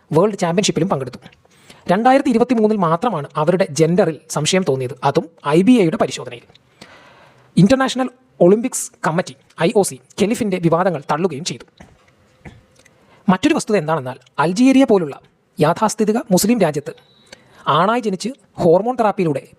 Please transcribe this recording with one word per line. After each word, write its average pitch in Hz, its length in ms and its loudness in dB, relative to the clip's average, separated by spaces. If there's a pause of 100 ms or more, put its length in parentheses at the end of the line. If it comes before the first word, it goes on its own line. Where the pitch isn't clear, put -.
(160)
വേൾഡ് 196 260 2
ചാമ്പ്യൻഷിപ്പിലും 175 500 -2
പങ്കെടുത്തു. 135 280 -8 (720)
രണ്ടായിരത്തി 262 420 2
ഇരുപത്തിമൂന്നിൽ 220 540 2
മാത്രമാണ് 170 400 -2 (140)
അവരുടെ 175 240 0 (140)
ജെൻഡറിൽ 160 380 2 (180)
സംശയം 175 340 -2
തോന്നിയത്, 131 260 -4 (140)
അതും 170 160 -2 (300)
ഐ 170 120 6
ബി 254 160 6
എയുടെ 160 180 -2
പരിശോധനയിൽ. 127 440 -8 (1160)
ഇന്റർനാഷണൽ 254 460 2 (360)
ഒളിമ്പിക്സ് 214 440 0 (180)
കമ്മിറ്റി, 170 300 -4 (320)
ഐ - 20 2 (100)
ഒ 190 100 4
സി, 131 80 -16 (220)
ഖലീഫിൻ്റെ 202 460 -2
വിവാദങ്ങൾ 165 360 0 (100)
തള്ളുകയും 156 380 -4
ചെയ്തു. - 160 -14 (1700)
മറ്റൊരു 294 260 0
വസ്തുത 214 240 -4
എന്താണെന്നാൽ 147 360 -6 (260)
അൾജീരിയ 254 480 4
പോലുള്ള 165 240 0 (480)
യാഥാസ്ഥിതിക 208 560 0 (140)
മുസ്ലിം 208 320 2
രാജ്യത്ത് 151 280 -6 (840)
ആണായി 220 280 0
ജനിച്ച് 202 240 -6 (320)
ഹോർമോൺ 190 380 2
തെറാപ്പിയിലൂടെ 185 420 0 (180)